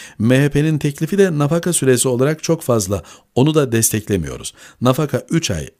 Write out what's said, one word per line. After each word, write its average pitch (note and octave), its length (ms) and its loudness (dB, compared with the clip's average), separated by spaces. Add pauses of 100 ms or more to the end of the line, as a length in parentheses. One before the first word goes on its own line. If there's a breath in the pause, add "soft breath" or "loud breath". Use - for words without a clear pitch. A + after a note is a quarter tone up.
(200 loud breath)
M B2+ 240 4
H D3 60 2
P'nin D3 280 0
teklifi D3 400 -4
de F#3 200 4
nafaka E3 360 0
süresi C3 340 2
olarak C3 360 0
çok E3 180 -2
fazla, G2+ 420 -2 (320 loud breath)
onu D3+ 200 4
da C#3 160 0
desteklemiyoruz. G2 800 -2 (280 loud breath)
Nafaka B2+ 480 0
üç - 220 -2
ay, D2+ 160 -6 (120)